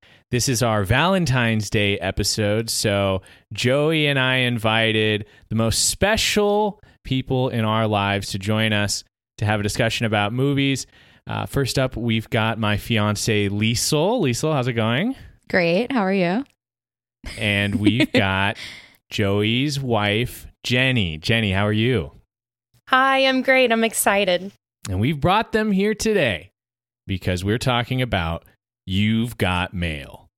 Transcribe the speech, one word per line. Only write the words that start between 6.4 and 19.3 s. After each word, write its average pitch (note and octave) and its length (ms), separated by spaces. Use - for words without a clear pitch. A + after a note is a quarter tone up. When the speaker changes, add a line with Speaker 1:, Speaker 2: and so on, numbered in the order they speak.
Speaker 1:
people C3 460
in A2+ 140
our A2 220
lives G2+ 460
to G2+ 80
join G#2+ 340
us G#2 300
to G#2+ 80
have G#2+ 140
a G2+ 40
discussion A2+ 440
about G#2 260
movies. C#3 540
Uh, G#2+ 180
first C3+ 320
up, C3 180
we've A2 360
got A2 260
my G#2 200
fiance, G#2 720
Liesel. C3+ 720
Liesel, D#3 340
how's B2+ 140
it C3 60
going? A#2+ 420
Speaker 2:
Great. F3+ 440
How B3+ 100
are F#3+ 120
you? F#3 300
Speaker 1:
And G2+ 380
we've G#2 360
Speaker 2:
<laughs> - 20
Speaker 1:
got G2 440
Joey's A2 680